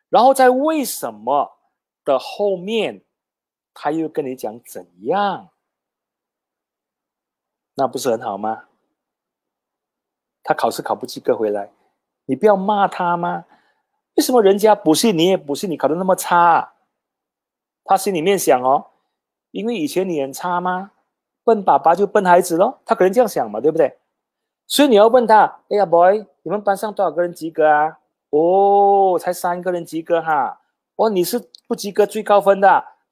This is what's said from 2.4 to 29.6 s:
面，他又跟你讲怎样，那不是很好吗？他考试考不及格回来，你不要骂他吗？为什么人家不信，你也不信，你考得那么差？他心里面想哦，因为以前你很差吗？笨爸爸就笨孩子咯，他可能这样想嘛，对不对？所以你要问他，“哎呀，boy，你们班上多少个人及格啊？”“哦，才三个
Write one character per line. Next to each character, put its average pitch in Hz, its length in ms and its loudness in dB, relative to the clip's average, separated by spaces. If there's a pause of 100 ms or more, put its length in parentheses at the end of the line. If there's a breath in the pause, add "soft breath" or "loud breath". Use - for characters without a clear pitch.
面， 180 480 -6 (680)
他 - 180 -6
又 160 180 -4
跟 156 160 -8
你 127 100 -10
讲 117 300 -12
怎 92 220 -20 (160)
样， 165 480 -6 (2250)
那 139 120 -2
不 123 120 -8
是 135 100 -4
很 113 100 -2
好 113 160 -8
吗？ 110 300 -8 (1800)
他 - 140 -4
考 113 160 -4
试 - 100 -12
考 - 140 -6
不 104 100 -16
及 - 140 -16
格 120 180 -4
回 107 140 -4
来， 101 200 -10 (540)
你 135 100 -4
不 165 120 -2
要 202 100 4
骂 202 300 -2
他 175 280 -4
吗？ 175 300 -8 (680)
为 294 80 0
什 - 80 -4
么 254 100 4
人 202 160 4
家 208 160 4
不 156 220 2
信， 214 200 0
你 160 120 2
也 190 100 2
不 147 160 -8
信， 190 160 -6
你 151 80 -6
考 135 100 -2
得 139 80 0
那 180 80 -6
么 185 120 0
差？ 170 580 0 (1120)
他 190 100 2
心 196 180 -4
里 165 80 -2
面 190 160 0
想 139 240 2
哦， 131 260 0 (640)
因 196 140 -8
为 233 100 -4
以 160 120 -4
前 185 220 -4
你 160 120 -4
很 135 120 -8
差 180 260 -6
吗？ 180 320 -6 (520)
笨 233 200 2
爸 160 140 4
爸 165 180 4
就 196 100 2
笨 196 200 0
孩 175 160 6
子 170 160 -4
咯， 214 280 0
他 - 100 -2
可 - 80 2
能 190 100 2
这 240 80 2
样 233 60 2
想 131 220 -4
嘛， 104 120 -8
对 151 100 2
不 156 60 -4
对？ 151 200 0 (720)
所 - 180 4
以 - 20 2
你 247 80 4
要 208 120 8
问 240 180 4
他 202 440 2
，“哎 202 80 -2
呀， 208 100 2
boy， 180 360 4 (200)
你 165 80 -8
们 208 120 -6
班 196 140 -2
上 208 160 -8
多 202 100 -4
少 170 80 -2
个 165 120 -4
人 175 100 -6
及 160 160 -12
格 156 180 0
啊 151 320 0 (300)
？”“哦， 196 880 2
才 180 140 -6
三 180 260 -6
个 180 120 -6